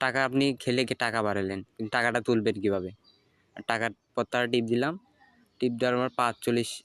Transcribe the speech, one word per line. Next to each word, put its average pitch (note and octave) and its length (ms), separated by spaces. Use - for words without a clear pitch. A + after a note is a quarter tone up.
টাকা C3 160
আপনি C3+ 160
খেলে B2+ 260
কি B2+ 60
টাকা A2+ 220
বাড়ালেন, G2 320
কিন্তু A2 220
টাকাটা A#2+ 300
তুলবেন A2 360
কীভাবে? F#2+ 280
টাকার A2+ 220
পর A#2+ 160
তার B2 200
টিপ A#2 220
দিলাম, C3+ 200
টিপ B2+ 200
দেওয়ার B2 200
পর B2+ 100
পাঁচচল্লিশ, A#2+ 500